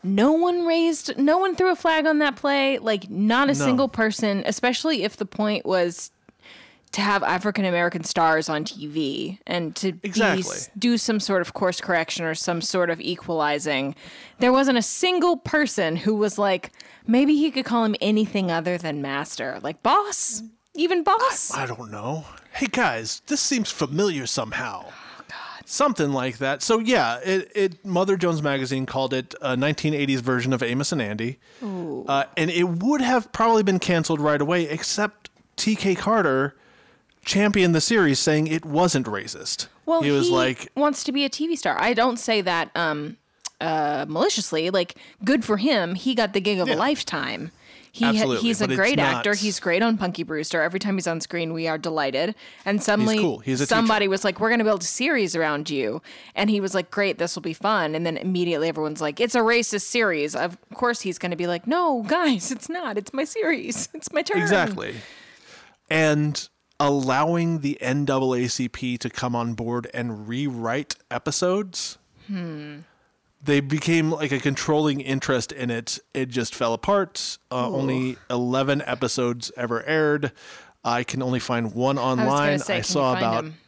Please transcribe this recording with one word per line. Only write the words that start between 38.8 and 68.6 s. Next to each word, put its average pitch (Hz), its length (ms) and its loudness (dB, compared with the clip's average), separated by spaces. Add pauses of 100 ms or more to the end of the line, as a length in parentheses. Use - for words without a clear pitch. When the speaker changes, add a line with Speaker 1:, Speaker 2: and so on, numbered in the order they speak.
Speaker 2:
racist. - 640 -8 (180)
Speaker 1:
Well, 330 160 2
Speaker 2:
He 143 100 2
was 139 160 4
Speaker 1:
he - 60 2
Speaker 2:
like 131 420 0
Speaker 1:
wants 285 300 0
to 277 80 -4
be 285 100 0
a 269 60 0
T 302 180 -4
V 330 80 0
star. 160 240 -2
I 233 140 2
don't 240 240 2
say 220 240 2
that, 175 340 0
um, 151 400 -2 (460)
uh, 147 480 0
maliciously. 170 640 0
Like, 180 240 0 (280)
good 240 220 2
for 208 100 2
him. 196 400 2
He 247 200 -2
got 214 180 0
the 202 80 2
gig 196 180 0
of 180 80 0
a 262 40 0
Speaker 2:
Yeah. 208 60 2
Speaker 1:
lifetime. 160 720 -4 (420)
He 233 100 -2
ha-, 233 80 4
Speaker 2:
Absolutely, 214 360 2
Speaker 1:
he's 233 120 0
a 214 60 2
Speaker 2:
but 190 60 0
it's 131 60 2
Speaker 1:
great 233 220 2
actor. 139 300 0
Speaker 2:
not 208 80 2
Speaker 1:
He's 202 240 -2
great 180 220 2
on 226 140 2
Punky 180 260 -4
Brewster. 156 400 -2
Every 175 180 -2
time 202 140 -2
he's 180 120 -2
on 165 140 -4
screen, 165 320 -6
we 165 160 -4
are 156 80 -2
delighted. 156 580 -2 (300)
And 202 180 0
suddenly, 220 320 2
Speaker 2:
He's 214 80 2
cool. 135 160 0
He's 131 220 -2
a 143 60 2
teacher. 226 80 2
Speaker 1:
somebody 220 340 4
was 190 160 0
like, 196 160 0
"We're 220 80 2
gonna 233 160 2
build 208 160 2
a 175 40 -6
series 247 480 0
around 151 360 0
you." 135 320 -2 (340)
And 208 140 2
he 208 100 2
was 190 160 -2
like, 180 160 -2
"Great, 196 280 0
this 165 160 -2
will 170 80 -8
be 160 100 -6
fun." 175 420 0
And 165 100 -2
then 165 120 -2
immediately 170 500 0
everyone's 156 320 -4
like, 151 220 -2
"It's 240 140 0
a 247 60 4
racist 226 420 2
series." 170 520 0
Of 175 220 -4 (160)
course 240 280 -2
he's 185 180 -6
gonna 175 180 -4
be 175 100 -2
like, 175 200 -2
"No, 294 380 0
guys, 277 460 0
it's - 160 -10
not. 320 300 -6
It's 202 160 -8
my 269 100 -2
series. 311 680 -2
<laughs> - 20 -20
It's - 180 -10
my 302 120 -2
turn." 381 180 0
Speaker 2:
Exactly. 160 540 0 (920)
And 151 580 2 (320)
allowing 147 800 2
the 143 220 -2
N 139 240 0
double 135 280 2
A 123 140 2
C 123 200 -2